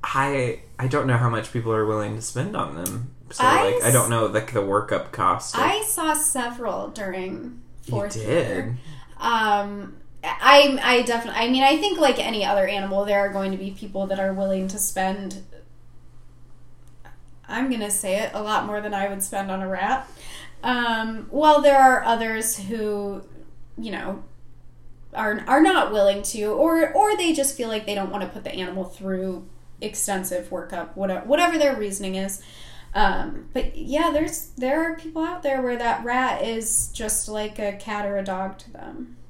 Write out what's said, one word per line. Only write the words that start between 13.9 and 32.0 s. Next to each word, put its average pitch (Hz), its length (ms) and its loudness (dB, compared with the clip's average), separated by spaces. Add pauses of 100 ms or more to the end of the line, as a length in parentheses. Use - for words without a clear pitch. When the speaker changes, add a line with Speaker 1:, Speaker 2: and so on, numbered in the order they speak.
Speaker 2:
that 196 120 -2
are 190 120 0
willing 190 360 -2
to 190 100 -6
spend, 190 640 -4 (2000)
I'm 254 220 -2
gonna 214 200 -2
say 202 300 0
it, 220 140 -4
a 208 80 -4
lot 208 240 0
more 208 140 -4
than 208 140 -6
I 196 140 0
would 196 140 -6
spend 196 280 -4
on 190 120 -4
a 190 60 -6
rat. 202 400 -2 (540)
Um, 226 680 -2
well, 302 300 8
there 285 180 8
are 262 260 8
others 220 520 0
who, 202 680 -4 (540)
you 220 160 -8
know, 190 320 -6 (880)
are, 214 340 -2
are 277 160 6
not 330 300 4
willing 202 300 4
to, 214 240 -4
or, 320 460 4
or 415 240 4
they 339 180 2
just 277 220 0
feel 233 120 -4
like 214 180 -2
they 202 80 -2
don't 196 160 -2
wanna 190 180 -4
put - 160 -12
the - 100 -8
animal 185 300 -6
through 190 600 -6 (340)
extensive 190 680 -4
workup, 170 480 -8
whate-, 190 300 -2
whatever 330 320 4
their 285 180 4
reasoning 196 380 -4